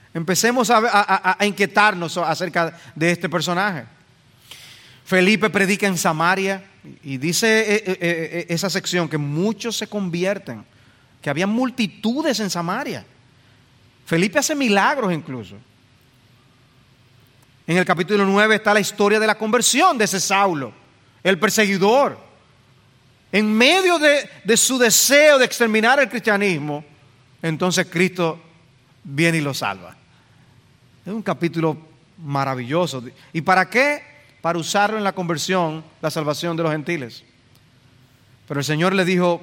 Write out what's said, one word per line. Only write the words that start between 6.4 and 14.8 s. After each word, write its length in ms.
y 160
dice, 560
eh, 100
eh, 160
eh, 480
esa 220
sección 380
que 100
muchos 580
se 120
convierten 760
que 60
había 160
multitudes 920
en 120
Samaria. 520
Felipe 340
hace 160
milagros 560